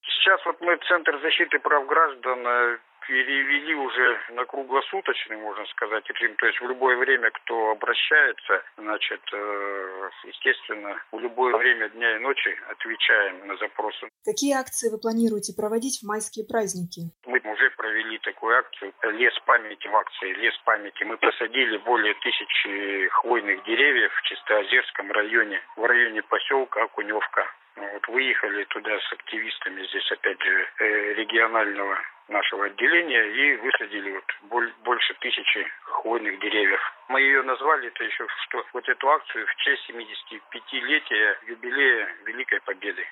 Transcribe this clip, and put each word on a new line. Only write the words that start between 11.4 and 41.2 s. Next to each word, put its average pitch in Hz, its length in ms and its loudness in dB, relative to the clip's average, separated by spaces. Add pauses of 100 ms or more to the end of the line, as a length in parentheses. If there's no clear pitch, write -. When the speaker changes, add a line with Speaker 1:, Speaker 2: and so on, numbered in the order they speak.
Speaker 1:
время 117 340 4
дня 113 260 0
и - 20 -6
ночи 127 320 0 (180)
отвечаем 101 800 0
на 98 120 -6
запросы. 107 500 -6 (160)
Speaker 2:
Какие 277 300 0
акции 262 360 -2
вы 220 80 -6
планируете 226 560 0
проводить 226 480 -2
в 208 40 -14
майские 214 400 -6
праздники? 180 680 -4 (140)
Speaker 1:
Мы 123 120 0
уже 107 380 0
провели 110 420 -4
такую 113 400 0
акцию 101 340 -4 (200)
«Лес 113 220 2 (120)
памяти» 110 400 2
в 101 80 -4
акции 98 400 0
«Лес 110 200 0 (100)
памяти». 104 400 0
Мы 107 120 -6
посадили 117 600 0
более 107 360 2
тысячи 101 960 -2
хвойных 101 560 0
деревьев 120 480 4
в - 100 -4
Чистоозерском 104 880 0
районе, 107 480 2 (160)
в 110 80 -4
районе 117 380 4
поселка 123 600 0
Окуневка. 107 640 -2 (300)
Вот, 101 320 -8
выехали 113 560 0
туда 107 340 -4
с - 140 -6
активистами 95 760 -8
здесь, 98 240 -4
опять 98 320 -2
же, 95 260 2 (120)
э, 104 340 2
регионального 107 840 0 (300)
нашего 101 380 -2
отделения 139 560 2
и 127 360 2
высадили 104 540 -2
вот 95 120 -8 (260)
боль-, 117 220 0 (100)
больше 120 380 0
тысячи - 460 0 (180)
хвойных 110 560 -2
деревьев. 101 400 2 (280)
Мы 131 120 2
ее 139 220 6
назвали, 131 460 0
это - 140 -8
еще 110 240 -4 (220)
что, 113 240 -6
вот 123 160 -6
эту 135 200 2
акцию 120 380 2
в - 100 -2
честь 139 300 0
семидесяти 110 540 -12 (100)
пятилетия 120 960 0